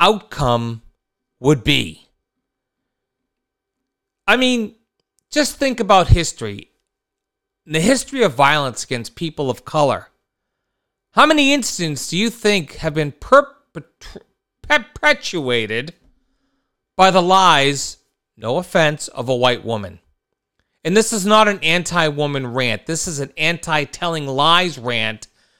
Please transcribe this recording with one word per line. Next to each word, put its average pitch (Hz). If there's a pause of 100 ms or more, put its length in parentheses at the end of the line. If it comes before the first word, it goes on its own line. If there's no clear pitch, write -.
outcome 120 (580)
would 135
be? 131 (2250)
I 208
mean, 247 (540)
just 294
think 262
about 190
history, 113 (960)
the 156
history 254
of 185
violence 139
against 120
people 151
of -
color. 135 (1040)
How 277
many 294
incidents 175
do 165
you 220
think 208
have 160
been 147
perpetu-, - (400)
perpetuated 135 (1040)
by 185
the 185
lies, 165 (380)
no 113
offense, 160
of 123
a 131
white 123
woman? 101 (840)
And 170
this 220
is 208
not 214
an 202
anti-woman 151
rant. 120
This 160
is 165
an 135
anti-telling 160
lies 156
rant 113 (320)